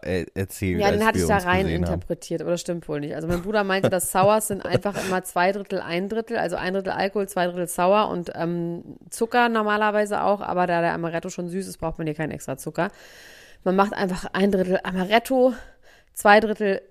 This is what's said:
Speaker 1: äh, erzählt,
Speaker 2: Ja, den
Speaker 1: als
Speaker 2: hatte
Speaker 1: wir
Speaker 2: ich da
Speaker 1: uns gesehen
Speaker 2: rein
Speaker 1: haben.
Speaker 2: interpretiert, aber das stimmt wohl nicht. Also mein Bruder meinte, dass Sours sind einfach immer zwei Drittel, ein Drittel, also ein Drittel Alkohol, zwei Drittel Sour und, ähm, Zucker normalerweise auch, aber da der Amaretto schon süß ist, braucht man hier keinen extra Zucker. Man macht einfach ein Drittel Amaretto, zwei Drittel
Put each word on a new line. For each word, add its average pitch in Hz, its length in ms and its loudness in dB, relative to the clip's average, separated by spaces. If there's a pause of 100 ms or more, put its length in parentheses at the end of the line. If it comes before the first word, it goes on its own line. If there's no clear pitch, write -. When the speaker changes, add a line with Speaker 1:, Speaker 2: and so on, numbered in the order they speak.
Speaker 1:
äh, 87 320 -2
erzählt, 95 440 -2
Speaker 2:
Ja, 202 120 4
den 208 100 2
Speaker 1:
als 220 80 2
Speaker 2:
hatte 226 100 2
Speaker 1:
wir - 60 2
Speaker 2:
ich - 40 2
da 214 80 4
Speaker 1:
uns 185 80 -2
gesehen 180 120 0
Speaker 2:
rein 190 100 2
Speaker 1:
haben. 160 80 0
Speaker 2:
interpretiert, 175 680 -4
aber - 100 -4
das 170 80 -2
stimmt 175 280 -8
wohl 151 120 -4
nicht. 147 160 -8
Also 160 100 -6
mein 175 160 -2
Bruder 208 220 0
meinte, 190 260 0
dass 180 220 -2
Sours 202 360 4
sind 196 160 -4
einfach 185 300 0 (120)
immer 185 180 0
zwei 180 280 2
Drittel, 196 280 -6
ein 175 300 -4
Drittel, 220 260 -4
also 170 200 -2
ein 185 180 -4
Drittel 190 180 -2
Alkohol, 196 360 -2
zwei 180 180 0
Drittel 175 200 -4
Sour 190 420 2
und, 175 260 -6
ähm, 170 640 -6 (120)
Zucker 240 380 2
normalerweise 208 720 0
auch, 196 200 2
aber 180 240 0
da 170 160 2
der 170 100 2
Amaretto 170 380 -4
schon 175 180 -8
süß 185 180 -6
ist, 180 120 -14
braucht 160 200 -6
man 165 80 -4
hier 151 80 -2
keinen 156 180 -4
extra 135 260 -8
Zucker. 170 320 -4 (760)
Man 185 100 2
macht 196 200 4
einfach 185 400 -4
ein 196 180 4
Drittel 185 320 2
Amaretto, 233 680 2 (580)
zwei 208 280 8
Drittel 208 500 0